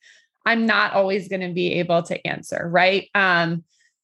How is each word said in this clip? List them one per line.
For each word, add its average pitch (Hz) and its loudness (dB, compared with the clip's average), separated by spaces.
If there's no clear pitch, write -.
I'm 226 2
not 208 0
always 196 0
gonna 185 -6
be 175 -2
able 170 0
to - -8
answer, - -8
right? 185 2
Um, 170 2